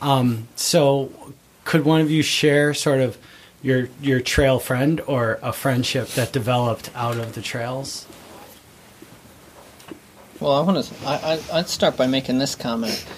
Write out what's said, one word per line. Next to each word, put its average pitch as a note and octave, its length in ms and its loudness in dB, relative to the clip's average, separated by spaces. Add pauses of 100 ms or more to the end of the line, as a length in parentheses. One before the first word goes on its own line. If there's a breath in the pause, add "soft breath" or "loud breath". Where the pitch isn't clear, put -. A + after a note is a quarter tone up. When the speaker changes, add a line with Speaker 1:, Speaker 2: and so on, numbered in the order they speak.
Speaker 1:
Um, B2 520 2
so C#3 560 2 (540)
could D#3 200 2
one D#3+ 180 4
of D#3 80 2
you D#3 120 4
share D3 520 2
sort C#3 260 2
of A#2+ 160 0 (460 loud breath)
your, B2+ 260 0 (140)
your C3+ 180 2
trail C3+ 380 4
friend C3+ 480 0
or A#2 360 0
a A#2+ 100 -4
friendship B2 560 -2
that A#2+ 240 -2
developed B2 640 -2
out A#2+ 220 -4
of A2+ 180 -8
the A#2 60 -10
trails? C3 680 -8 (2250)
Speaker 2:
Well, D3 140 0
I C#3 80 4
wanna, E3 220 2 (220)
I, C#3+ 100 -4
I, D#3 260 -2 (180)
I'd F3 100 -2
start - 280 0
by C3 100 2
making C3 320 0
this C3+ 160 -2
comment. A2+ 500 -4 (140)